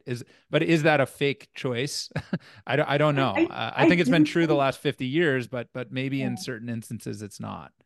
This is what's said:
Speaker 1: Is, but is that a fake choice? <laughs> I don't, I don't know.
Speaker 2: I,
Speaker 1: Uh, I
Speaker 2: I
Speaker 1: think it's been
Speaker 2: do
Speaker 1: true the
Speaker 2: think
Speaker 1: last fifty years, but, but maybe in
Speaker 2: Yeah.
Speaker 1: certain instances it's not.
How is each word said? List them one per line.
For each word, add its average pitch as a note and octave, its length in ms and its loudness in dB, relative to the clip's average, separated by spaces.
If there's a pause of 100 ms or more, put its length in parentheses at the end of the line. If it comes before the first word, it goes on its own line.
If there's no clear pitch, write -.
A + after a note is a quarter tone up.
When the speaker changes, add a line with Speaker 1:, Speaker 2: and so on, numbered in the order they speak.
Speaker 1:
Is, B2 180 -8 (240)
but D3+ 140 2
is E3 220 2
that D3+ 160 6
a B2+ 60 2
fake - 500 -4
choice? B2+ 520 -6 (300)
<laughs> - 300 -16
I B2+ 80 0
don't, D3 120 0
I C#3 100 2
don't D3+ 180 4
know. C3 200 2
Speaker 2:
I, - 100 2
Speaker 1:
Uh, - 300 -6
I - 80 4
Speaker 2:
I E4+ 40 6
Speaker 1:
think - 120 6
it's - 80 2
been C4 140 4
Speaker 2:
do D4+ 80 2
Speaker 1:
true E3+ 160 2
the D#3 60 2
Speaker 2:
think C#3+ 80 4
Speaker 1:
last C3+ 180 0
fifty C3+ 280 -4
years, C3+ 420 0
but, A#2+ 260 -8
but B2+ 160 -10
maybe C3 320 -4
in B2+ 120 -2
Speaker 2:
Yeah. A#2 40 -8
Speaker 1:
certain A#2+ 300 -10
instances A2+ 520 -8
it's G2+ 200 -14
not. F#2 320 -12 (140)